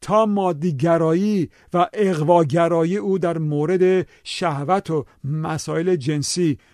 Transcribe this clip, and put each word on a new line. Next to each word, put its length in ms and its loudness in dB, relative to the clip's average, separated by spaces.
تا 240 2
مادیگرایی 1200 0
و 200 2
اغواگرایی 1040 2
او 200 0
در 200 -2
مورد 720 0
شهوت 680 -2
و 160 -2
مسائل 720 -2
جنسی 640 -2